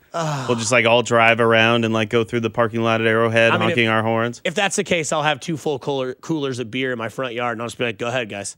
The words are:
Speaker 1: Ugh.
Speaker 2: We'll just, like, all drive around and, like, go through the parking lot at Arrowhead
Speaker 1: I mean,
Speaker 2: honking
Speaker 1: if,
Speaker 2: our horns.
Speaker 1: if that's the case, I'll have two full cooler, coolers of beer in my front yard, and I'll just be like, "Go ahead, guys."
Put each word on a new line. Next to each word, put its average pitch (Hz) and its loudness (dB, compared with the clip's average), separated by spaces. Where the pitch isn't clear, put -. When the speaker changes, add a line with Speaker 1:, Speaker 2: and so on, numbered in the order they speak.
Speaker 1:
Ugh. 156 -4
Speaker 2:
We'll 123 0
just, 113 -2
like, 120 4
all 117 6
drive 117 4
around 113 4
and, 110 0
like, 110 0
go 117 2
through 117 -2
the 113 -2
parking 113 0
lot 113 2
at 113 2
Arrowhead 113 4
Speaker 1:
I 165 2
mean, - 0
Speaker 2:
honking 117 2
Speaker 1:
if, 110 2
Speaker 2:
our 110 2
horns. 113 -2
Speaker 1:
if 180 -4
that's 196 -2
the 208 -2
case, 170 -2
I'll 156 -2
have 147 0
two 165 -8
full 143 -4
cooler, 131 -4
coolers 139 -6
of 120 -8
beer 127 -4
in 120 -6
my 113 -6
front 127 -8
yard, 120 -4
and 113 -8
I'll 117 -6
just 110 -12
be 127 -2
like, 110 -6
"Go 117 -6
ahead, 120 -4
guys." 101 -10